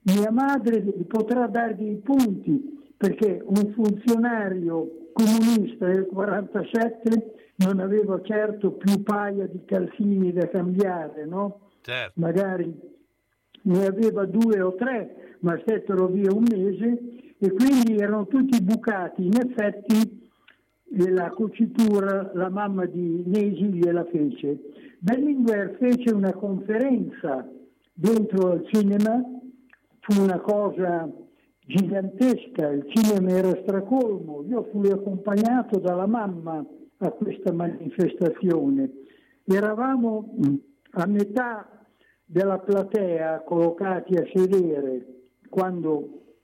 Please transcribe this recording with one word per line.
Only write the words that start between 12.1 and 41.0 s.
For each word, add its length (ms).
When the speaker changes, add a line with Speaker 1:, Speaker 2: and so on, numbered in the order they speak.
Speaker 1:
Magari 600
ne 220
aveva 380
due 380
o 120
tre, 680
ma 200
stettero 460
via 260
un 180
mese 840
e 160
quindi 440
erano 300
tutti 360
bucati. 640
In 100
effetti, 840
eh, 140
la 200
cucitura 1040
la 160
mamma 360
di 400
Nesi 480
gliela 300
fece. 560
Berlinguer 800
fece 360
una 180
conferenza 1120
dentro 600
al 200
cinema, 480
fu 220
una 180
cosa 720
gigantesca, 1000
il 260
cinema 360
era 320
stracolmo, 840
io 220
fui 200
accompagnato 880
dalla 260
mamma 580
a 120
questa 420
manifestazione. 1400
Eravamo 920
a 140